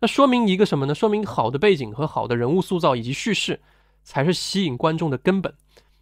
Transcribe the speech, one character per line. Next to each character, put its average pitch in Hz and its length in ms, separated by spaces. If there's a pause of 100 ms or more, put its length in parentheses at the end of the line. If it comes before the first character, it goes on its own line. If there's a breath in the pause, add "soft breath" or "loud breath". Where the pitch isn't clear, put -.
那 233 80
说 277 180
明 240 220
一 185 80
个 202 80
什 180 140
么 135 80
呢？ 143 80
说 214 120
明 208 200
好 120 240
的 139 80
背 196 180
景 117 160
和 131 140
好 113 200
的 120 80
人 120 160
物 180 120
塑 185 160
造 156 180
以 117 60
及 123 100
叙 202 220
事 - 260 (440)
才 135 200
是 180 80
吸 185 320
引 139 100
观 160 220
众 160 140
的 131 80
根 196 240
本。 - 100 (500 soft breath)